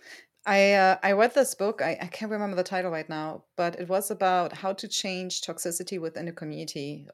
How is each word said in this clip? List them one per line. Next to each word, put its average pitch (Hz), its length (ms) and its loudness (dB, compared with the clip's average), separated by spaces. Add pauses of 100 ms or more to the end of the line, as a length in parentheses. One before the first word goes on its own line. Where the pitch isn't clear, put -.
(460)
I, 196 260 6
uh, 190 300 6
I 196 100 4
read 220 220 4
this 262 200 4
book. 208 280 -2
I, 151 180 -2
I 185 60 -8
can't 214 260 -8
remember 208 240 -4
the 185 60 2
title 185 280 -2
right 156 180 -6
now, 156 360 -8 (120)
but 170 220 0
it 175 100 -8
was 202 220 0
about 185 420 2
how 190 220 -4
to 202 140 -12
change 185 540 -4
toxicity 175 580 -6
within 165 280 -6
a 165 40 -8
community 151 800 -8